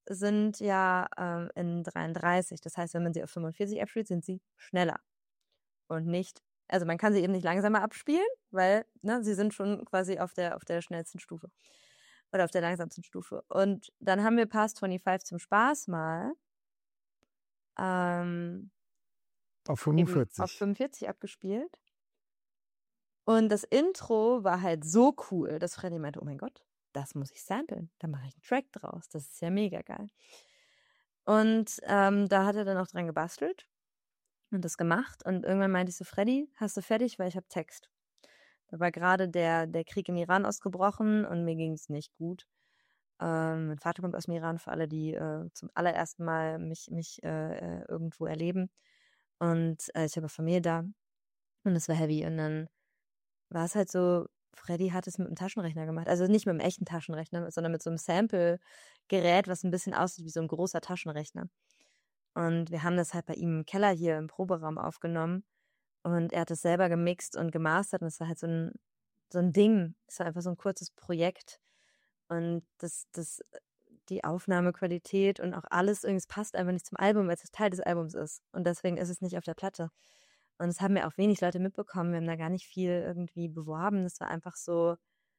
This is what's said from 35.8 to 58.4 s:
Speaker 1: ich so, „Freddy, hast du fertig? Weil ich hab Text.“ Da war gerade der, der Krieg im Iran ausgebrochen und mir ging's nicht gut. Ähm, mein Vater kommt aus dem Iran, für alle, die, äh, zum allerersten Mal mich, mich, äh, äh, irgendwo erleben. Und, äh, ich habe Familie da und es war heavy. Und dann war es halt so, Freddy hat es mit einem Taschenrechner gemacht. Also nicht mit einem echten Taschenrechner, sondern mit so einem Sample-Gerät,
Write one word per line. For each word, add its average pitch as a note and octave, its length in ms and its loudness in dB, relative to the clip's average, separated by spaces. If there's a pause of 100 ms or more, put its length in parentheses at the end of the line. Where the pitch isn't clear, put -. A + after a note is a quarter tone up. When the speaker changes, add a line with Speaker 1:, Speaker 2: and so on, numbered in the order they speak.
Speaker 1:
ich F3 60 -10
so, F3+ 80 -12
„Freddy, B3+ 520 0
hast G#3 200 -4
du G3 60 -4
fertig? A3+ 360 0
Weil F#3 100 -2
ich F3+ 80 -6
hab F#3 120 -8
Text.“ - 420 -8 (800)
Da E3 120 -10
war F3 120 2
gerade F#3 360 4
der, E3 400 2
der E3 160 -2
Krieg - 240 -4
im F3+ 80 0
Iran F3+ 300 4
ausgebrochen G#3 800 2
und E3+ 180 -2
mir E3 120 0
ging's D#3+ 340 -4
nicht D3+ 280 -8
gut. E3+ 280 -8 (760)
Ähm, D#3+ 480 0
mein D3+ 120 -6
Vater E3+ 220 -4
kommt F3 140 -4
aus F3 100 -8
dem E3+ 80 -4
Iran, E3 240 -4
für - 140 -12
alle, D#3+ 160 -2
die, D#3 260 -4
äh, D#3+ 400 -6
zum - 200 -14
allerersten E3+ 500 -2
Mal D#3+ 360 -2
mich, E3 300 -10
mich, E3 340 -8
äh, D#3+ 580 -6
äh, - 60 -16
irgendwo E3 380 -6
erleben. F3 440 -2 (680)
Und, E3 560 0
äh, E3 100 2
ich - 100 -6
habe D#3+ 140 -2
Familie E3 320 0
da E3 180 0 (840)
und F#3 120 4
es D#3+ 120 0
war E3 80 2
heavy. D#3 300 2
Und D#3+ 120 -2
dann D#3 300 -2 (800)
war E3+ 160 -2
es - 100 -6
halt G3 140 2
so, F3+ 360 4 (280)
Freddy F3 360 -2
hat F3+ 180 -4
es F3 100 -6
mit F3+ 100 -2
einem E3 80 -6
Taschenrechner E3 500 -4
gemacht. D#3+ 220 -4
Also F3 180 4
nicht G#3 200 6
mit F#3+ 60 4
einem D#3+ 80 -2
echten - 260 -2
Taschenrechner, E3 640 -6
sondern E3 220 -2
mit D#3+ 100 -4
so E3+ 80 -4
einem E3 80 -4
Sample-Gerät, F3+ 1500 2